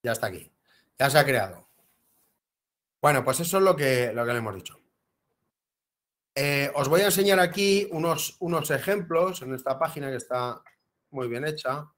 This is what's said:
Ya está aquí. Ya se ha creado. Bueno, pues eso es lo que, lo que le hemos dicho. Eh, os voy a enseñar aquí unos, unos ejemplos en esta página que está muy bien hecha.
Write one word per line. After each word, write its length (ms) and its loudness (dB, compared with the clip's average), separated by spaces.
Ya 80 -2
está 160 -4
aquí. 240 -12
Ya 100 4
se 80 4
ha 80 6
creado. 420 -4
Bueno, 220 4
pues 160 -2
eso 180 -2
es 60 4
lo 120 6
que, 380 0
lo 100 -2
que 100 -2
le 40 -2
hemos 160 -6
dicho. 260 -16
Eh, 400 0
os 140 0
voy 120 6
a 40 4
enseñar 340 4
aquí 520 2
unos, 480 -2
unos 300 -2
ejemplos 720 0
en 140 -8
esta 240 -4
página 320 -4
que 60 -6
está 440 -6
muy 180 -6
bien 200 -6
hecha. 500 -6